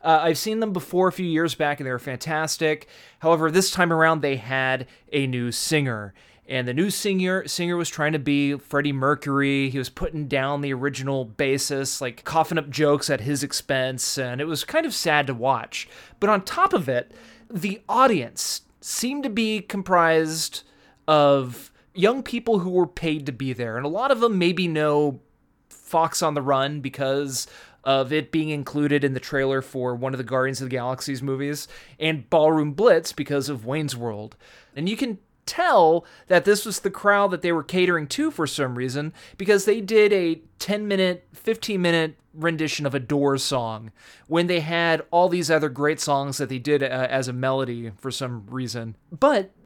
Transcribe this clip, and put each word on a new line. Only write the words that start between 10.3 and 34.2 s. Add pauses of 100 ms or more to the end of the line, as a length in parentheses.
the
original
bassist,
like,
coughing
up
jokes
at
his
expense,
and
it
was
kind
of
sad
to
watch. (320)
But
on
top
of
it, (380)
the
audience (180)
seemed
to
be
comprised (440)
of (240)
young
people
who
were
paid
to
be
there,
and
a
lot
of
them
maybe
know (500)
Fox
on
the
Run
because (380)
of
it
being
included
in
the
trailer
for
one
of
the
Guardians
of
the
Galaxy's
movies, (300)
and
Ballroom
Blitz
because
of
Wayne's
World. (380)